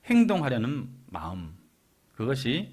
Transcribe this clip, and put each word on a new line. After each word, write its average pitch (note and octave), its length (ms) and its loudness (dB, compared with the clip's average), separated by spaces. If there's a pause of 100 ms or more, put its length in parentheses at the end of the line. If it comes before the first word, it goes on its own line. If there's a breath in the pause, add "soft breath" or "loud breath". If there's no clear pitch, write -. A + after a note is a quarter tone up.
행동하려는 D3 840 2 (180)
마음, E2+ 480 -8 (600)
그것이 C3 580 -2